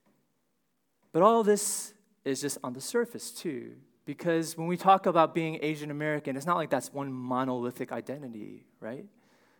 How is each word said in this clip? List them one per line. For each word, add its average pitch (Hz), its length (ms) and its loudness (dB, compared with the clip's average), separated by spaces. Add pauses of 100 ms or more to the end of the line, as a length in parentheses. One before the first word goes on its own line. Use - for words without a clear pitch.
(1120)
But 165 120 4
all 226 200 6
this 208 480 2 (340)
is 135 160 -2
just 139 240 -4
on 131 80 -6
the 127 80 -10
surface, 233 500 -4
too, 120 420 -8 (340)
because 165 500 -2
when 165 100 -4
we 175 120 0
talk 190 260 6
about 165 300 6
being 160 260 -2
Asian 151 300 -4
American, 147 480 -2
it's 143 80 -6
not 175 100 2
like 160 140 -2
that's - 200 0
one 139 220 -6
monolithic 127 800 -2
identity, 117 720 -10 (160)
right? 127 240 -10 (560)